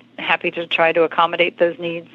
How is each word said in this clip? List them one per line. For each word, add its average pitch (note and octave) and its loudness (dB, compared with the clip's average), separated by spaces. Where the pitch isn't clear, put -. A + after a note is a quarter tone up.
happy F3 -2
to E3+ -6
try E3 2
to E3 4
accommodate E3+ 0
those E3+ 2
needs. E3+ -8